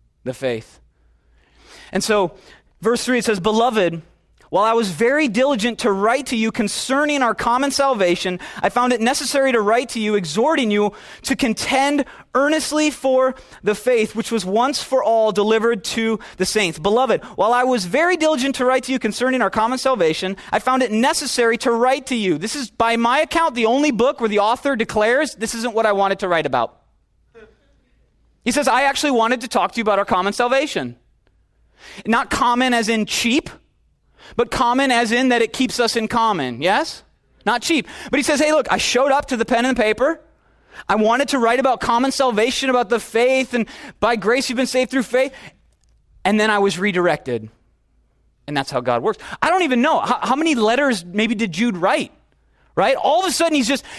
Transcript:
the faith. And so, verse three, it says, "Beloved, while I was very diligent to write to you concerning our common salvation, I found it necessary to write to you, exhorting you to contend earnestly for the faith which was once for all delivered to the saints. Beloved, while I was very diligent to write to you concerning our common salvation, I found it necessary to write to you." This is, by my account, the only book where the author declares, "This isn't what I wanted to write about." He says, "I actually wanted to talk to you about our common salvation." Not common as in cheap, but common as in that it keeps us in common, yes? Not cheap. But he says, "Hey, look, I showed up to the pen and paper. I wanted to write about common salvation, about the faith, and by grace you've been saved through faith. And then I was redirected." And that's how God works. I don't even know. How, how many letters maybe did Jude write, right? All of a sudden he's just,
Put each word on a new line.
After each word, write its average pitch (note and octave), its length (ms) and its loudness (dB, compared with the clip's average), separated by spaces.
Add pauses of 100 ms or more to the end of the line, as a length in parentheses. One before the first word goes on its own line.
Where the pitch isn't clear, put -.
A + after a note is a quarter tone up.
(240)
the B2+ 100 -6
faith. A#2+ 460 -6 (1120)
And F#3+ 120 -2
so, G3+ 320 0 (460)
verse A#3 240 -2
three, B3 140 2
it - 60 -2
says, G#3 140 0
"Beloved, G#3 600 0 (480)
while F#3 160 2
I A3+ 80 2
was A3+ 180 0
very B3+ 360 2
diligent A#3+ 520 0
to A3 120 0
write A3+ 360 0
to B3 80 -4
you A3 160 0
concerning C#4 720 -2
our A3+ 100 2
common B3+ 380 0
salvation, G3 680 0 (220)
I G3 80 2
found B3 240 2
it A3 80 -2
necessary C4+ 500 0
to A#3+ 80 4
write A3+ 300 2
to A#3 100 -6
you, G#3+ 140 0
exhorting G#3+ 560 0
you G#3 240 0 (300)
to C4+ 120 -2
contend C#4 680 0 (300)
earnestly D4+ 560 0
for C4 420 0 (300)
the G#3 100 0
faith G#3+ 420 0
which A3 160 -4
was G#3+ 140 -2
once A3+ 380 -2
for B3+ 200 0
all A3 280 2
delivered G#3+ 520 0
to A3+ 360 -2 (180)
the F#3 80 -2
saints. F#3+ 320 -2
Beloved, G#3 460 0 (120)
while G#3 160 2
I B3 120 2
was B3 220 0
very D#4 300 0
diligent D4+ 400 0
to B3+ 100 -2
write B3+ 180 2
to B3+ 80 -6
you C4 80 0
concerning A#3 420 -2
our F#3+ 80 0
common A#3 300 0
salvation, F#3+ 580 0 (140)
I - 80 0
found B3+ 240 0
it A3 80 -2
necessary A#3+ 680 0
to A#3+ 120 0
write B3+ 360 0
to C4 80 -4
you." F#3+ 220 0
This F3+ 180 -6
is, C4+ 140 -6
by A#3 260 0
my A#3+ 260 2
account, D#4+ 340 0
the A#3 100 0
only C#4 240 2
book B3 300 0
where A3+ 100 0
the G3+ 80 0
author A#3 380 0
declares, A3+ 580 0
"This A3 220 -6
isn't A#3 180 -4
what A3 140 2
I G#3 60 2
wanted G3 260 0
to G3+ 80 -4
write E3 180 2
about." B2+ 340 -2 (1700)
He A#3+ 60 0
says, C#4 160 0
"I B3 160 2
actually C#4 300 0
wanted A3+ 280 0
to B3+ 60 -12
talk F#3+ 240 0
to - 60 -18
you A#3 40 -2
about G#3 160 2
our G3 80 0
common G3 280 0
salvation." A#3+ 600 -2 (1120)
Not A#3 240 0
common A#3+ 460 2
as A3+ 120 0
in A3 200 0
cheap, A#3+ 420 -2 (880)
but A#3+ 120 0
common C4 400 0
as A#3 220 0
in B3+ 180 2
that A#3+ 120 2
it A3+ 120 -2
keeps B3 260 -2
us A#3 180 0
in A3 100 -2
common, F3 540 -2
yes? G#3+ 420 -2 (420)
Not A3+ 160 0
cheap. D#4 260 -2 (220)
But C4+ 80 0
he C#4 60 2
says, D4 160 2
"Hey, D4+ 140 2
look, D4+ 180 2
I F#3+ 60 2
showed C4+ 340 0
up C#4+ 160 0
to B3 100 -4
the A3 80 -2
pen A#3+ 200 0
and B3+ 100 0
paper. A#3 460 0 (640)
I F#3+ 80 0
wanted A3+ 340 2
to C#4 100 0
write A#3 200 2
about B3+ 220 0
common B3 300 2
salvation, B3 580 0
about B3 200 0
the A3+ 120 0
faith, B3+ 520 0
and A#3 140 -2 (320)
by A#3 160 0
grace A3+ 340 -2
you've A#3 80 -6
been C4 80 0
saved B3+ 240 0
through C4 140 0
faith. C4 300 -2 (880)
And G#3+ 160 2
then G#3+ 100 2
I G#3 100 2
was G3 200 0
redirected." E3+ 720 0 (960)
And D3 80 -6
that's C3+ 160 -2
how C#3 80 -2
God B2 240 0
works. G#3 160 -2 (220)
I D4 80 2
don't F#4 140 2
even B3+ 180 2
know. C#4+ 180 2
How, A#3+ 220 -2
how G#3 140 -2
many D#4 200 0
letters A#3 480 2
maybe G#3 320 -2
did G#3 160 -2
Jude G3 260 -2
write, G3+ 360 0 (640)
right? G#3 200 2
All D4+ 240 2
of F#4+ 80 0
a D#4+ 40 0
sudden E4 240 2
he's B3+ 120 2
just, C4+ 180 -2 (140)